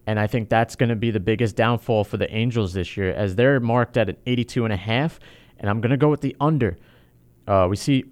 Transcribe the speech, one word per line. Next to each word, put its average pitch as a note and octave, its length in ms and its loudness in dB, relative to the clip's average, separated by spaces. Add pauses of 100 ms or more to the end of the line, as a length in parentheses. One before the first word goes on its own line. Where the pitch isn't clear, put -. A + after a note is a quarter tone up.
and G#2+ 140 -2
I G#2+ 80 0
think A2+ 220 -4
that's A#2 260 0
gonna A#2 200 0
be A2+ 160 -2
the G#2 80 -2
biggest A2 360 0
downfall A2+ 480 0
for - 140 -8
the G2+ 160 -2
Angels A2 400 -2
this F2+ 240 -6
year, F#2+ 160 -2
as F#2+ 220 -2
they're C3 260 4
marked A#2+ 340 0
at G#2+ 140 0
an F2+ 160 -6
eighty-two A#2+ 400 -2
and A2 80 0
a F#2+ 40 -2
half, A2+ 420 -2 (400)
and G#2 100 -4
I'm A2 100 0
gonna A#2+ 180 0
go D3+ 120 2
with D3 120 0
the C#3 200 -4
under. C#3+ 360 0 (680)
Uh, F#2+ 220 4
we G2+ 80 -2
see C3+ 340 0